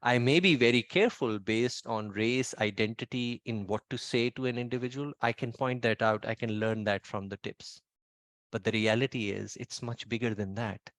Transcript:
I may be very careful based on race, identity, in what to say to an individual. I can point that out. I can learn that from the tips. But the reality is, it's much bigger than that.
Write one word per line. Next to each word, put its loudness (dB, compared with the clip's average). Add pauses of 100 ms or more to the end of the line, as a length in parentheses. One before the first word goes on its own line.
I 4
may 6
be 6
very 6
careful 0
based -2
on -4
race, 0
identity, -2
in -4
what -4
to -4
say 0
to -6
an 0
individual. -4
I 2
can -4
point -2
that 2
out. 2
I -2
can -2
learn 0
that 0
from -6
the -8
tips. -12 (720)
But -4
the 0
reality 2
is, -6
it's -10
much -8
bigger -2
than -6
that. -8